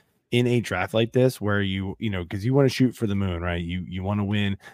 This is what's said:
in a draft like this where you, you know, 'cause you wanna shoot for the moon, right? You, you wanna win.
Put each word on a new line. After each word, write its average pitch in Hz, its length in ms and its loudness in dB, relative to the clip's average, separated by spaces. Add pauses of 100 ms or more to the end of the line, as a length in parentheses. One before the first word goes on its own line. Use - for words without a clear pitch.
(320)
in 123 160 4
a 120 140 2
draft 92 320 -4
like 113 200 2
this 127 280 2
where 101 200 0
you, 95 380 -2
you 110 100 -4
know, 90 160 -4
'cause 98 200 -8
you 127 80 0
wanna 139 160 6
shoot 127 260 2
for 113 120 -4
the 101 80 0
moon, 92 280 -2
right? 87 200 -2
You, 87 240 -6
you 92 160 -8
wanna 104 220 -2
win. 101 320 0 (160)